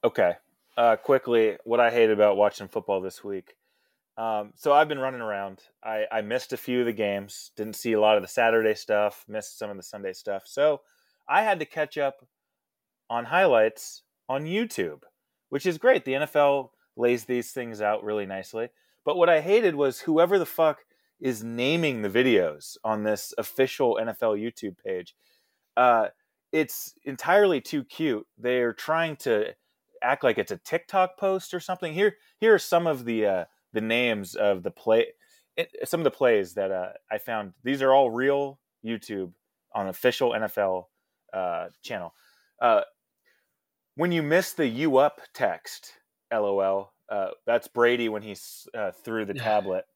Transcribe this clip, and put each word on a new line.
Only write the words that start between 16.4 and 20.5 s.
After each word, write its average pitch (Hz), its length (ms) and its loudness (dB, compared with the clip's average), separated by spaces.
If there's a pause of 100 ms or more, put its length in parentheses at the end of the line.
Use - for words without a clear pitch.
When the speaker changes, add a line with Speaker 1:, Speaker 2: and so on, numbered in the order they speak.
Speaker 1:
lays 120 280 2
these 123 280 -4
things 117 280 -10
out 104 240 -2
really 104 220 -4
nicely. 98 420 -8 (360)
But 165 120 -2
what 175 140 6
I 160 100 6
hated 190 340 2
was 139 260 0
whoever 170 380 4
the 165 80 0
fuck - 340 0 (400)